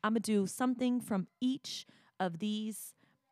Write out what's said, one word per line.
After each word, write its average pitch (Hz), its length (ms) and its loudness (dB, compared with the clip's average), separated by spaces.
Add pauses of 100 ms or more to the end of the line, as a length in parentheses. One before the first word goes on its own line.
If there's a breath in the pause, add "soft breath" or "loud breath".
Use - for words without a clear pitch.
"I'ma 220 180 4
do 208 260 4
something 247 540 0
from 190 280 -2 (120)
each - 460 -2 (320 loud breath)
of 175 200 -2
these," 214 560 -4 (380 soft breath)